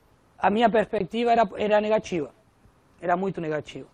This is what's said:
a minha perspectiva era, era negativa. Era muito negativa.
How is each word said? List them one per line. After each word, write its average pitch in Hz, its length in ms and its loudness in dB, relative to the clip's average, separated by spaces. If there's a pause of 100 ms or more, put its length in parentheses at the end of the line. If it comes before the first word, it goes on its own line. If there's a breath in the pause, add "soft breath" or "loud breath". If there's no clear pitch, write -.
(380)
a 185 120 2
minha 220 200 4
perspectiva 220 640 0
era, 226 240 4
era 208 260 2
negativa. 214 500 -2 (680)
Era 175 140 0
muito 190 240 -4
negativa. 151 540 -8